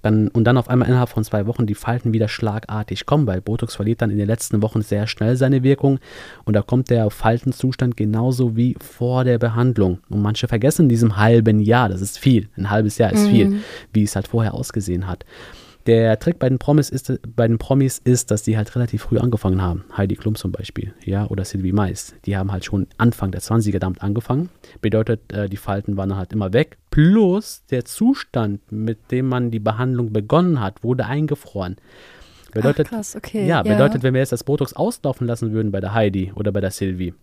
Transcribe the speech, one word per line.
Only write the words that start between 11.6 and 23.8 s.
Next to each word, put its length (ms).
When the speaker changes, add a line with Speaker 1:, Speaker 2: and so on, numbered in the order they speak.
Speaker 1:
das 120
ist 180
viel, 360
ein 140
halbes 300
Jahr 140
ist 160
viel, 180
Speaker 2:
Mhm. 120
Speaker 1:
wie 100
es 120
halt 120
vorher 260
ausgesehen 540
hat. 180
Der 300
Trick 220
bei 100
den 80
Promis 320
ist, 240
bei 120
den 120
Promis 400
ist, 320
dass 100
die 160
halt 180
relativ 280
früh 160
angefangen 420
haben. 220
Heidi 200
Klum 180
zum 180
Beispiel, 520
ja, 240
oder 180
Sylvie 280
Mais. 420
Die 100
haben 160
halt 140
schon 220
Anfang 320
der 120
Zwanziger 360
damit 240